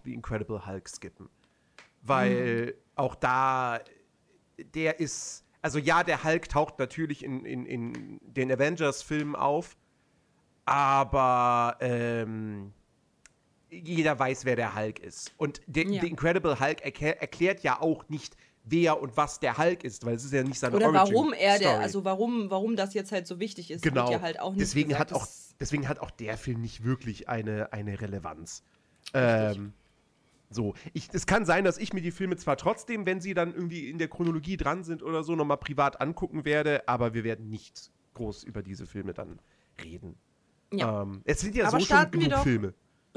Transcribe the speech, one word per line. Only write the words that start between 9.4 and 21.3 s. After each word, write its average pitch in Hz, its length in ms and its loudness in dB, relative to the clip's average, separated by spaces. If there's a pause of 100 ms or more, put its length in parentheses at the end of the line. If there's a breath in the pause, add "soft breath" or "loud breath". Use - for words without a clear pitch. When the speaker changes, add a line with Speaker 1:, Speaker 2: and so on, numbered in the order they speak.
Speaker 1:
aber, 127 1120 4
ähm, 110 960 -2 (960)
jeder 160 500 0
weiß, 131 240 0
wer 123 140 2
der 110 180 -2
Hulk 107 240 -4
ist. - 380 -14
Und 147 280 -4
der, 160 220 0
Speaker 2:
Ja. 196 140 -2
Speaker 1:
The 175 80 0
Incredible 160 500 2
Hulk 143 220 0
erklär-, 147 400 -2
erklärt 180 420 0
ja 131 180 2
auch 160 280 0
nicht, 151 260 -8 (320 soft breath)
wer 160 320 4
und 127 160 -6
was 147 240 0
der 127 200 0
Hulk 180 240 2
ist, 120 240 -8
weil 117 80 2
es 117 100 -8
ist 139 80 -6
ja 135 100 4
nicht 135 160 -2
seine 123 180 0
Speaker 2:
Oder 160 140 6
warum 214 420 6